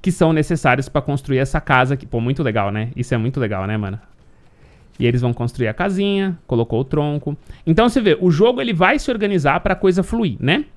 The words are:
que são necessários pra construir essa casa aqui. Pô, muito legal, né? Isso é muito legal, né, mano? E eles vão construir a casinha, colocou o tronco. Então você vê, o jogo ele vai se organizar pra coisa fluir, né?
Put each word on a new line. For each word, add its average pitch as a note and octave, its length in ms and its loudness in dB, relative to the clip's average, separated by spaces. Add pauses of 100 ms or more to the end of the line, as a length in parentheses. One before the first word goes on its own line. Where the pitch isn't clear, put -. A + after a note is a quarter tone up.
que F#3 100 0
são E3 220 2
necessários C#3+ 540 0
pra C#3+ 140 -2
construir C3+ 380 -2
essa C3+ 200 -2
casa C3 340 2
aqui. C3+ 120 -6
Pô, A#2 140 -4
muito B2+ 220 -2
legal, G#2+ 300 -2
né? G#2+ 240 -4
Isso - 180 -4
é B2 40 0
muito A#2+ 220 -2
legal, G2+ 280 -2
né, A2 100 -4
mano? G2+ 220 -6 (960)
E - 80 -2
eles A#2+ 160 2
vão A#2+ 120 0
construir A#2+ 340 -4
a G#2+ 60 -4
casinha, G3 760 -2
colocou A2+ 320 -2
o C3+ 60 -2
tronco. D3 520 -4 (300)
Então A3 220 4
você B3 120 0
vê, F#3 180 4
o F3+ 120 4
jogo A#3 300 4
ele A#3+ 120 -2
vai F#3 240 2
se - 140 -4
organizar F#3 480 0
pra - 160 -2
coisa F#3 260 2
fluir, A3+ 380 -2
né? G#3 260 0 (120)